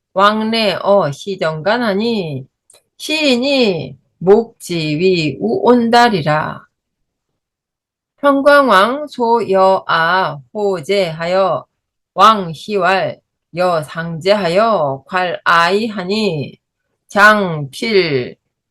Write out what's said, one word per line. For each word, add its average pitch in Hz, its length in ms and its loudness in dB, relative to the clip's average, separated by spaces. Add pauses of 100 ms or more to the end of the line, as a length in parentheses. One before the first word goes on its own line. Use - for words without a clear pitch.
(120)
왕래어 202 1000 0
시정간하니, 185 1400 -4 (500)
시인이 254 1000 -2 (220)
목지위 170 1200 0
우온달이라. 233 1200 0 (1600)
평광왕 277 880 4
소여아 190 1300 0 (160)
호제하여 180 1120 -2 (500)
왕시왈 185 1000 0 (380)
여상제하여 170 1500 -2
괄아이하니, 185 1500 -2 (520)
장필 175 1300 0 (340)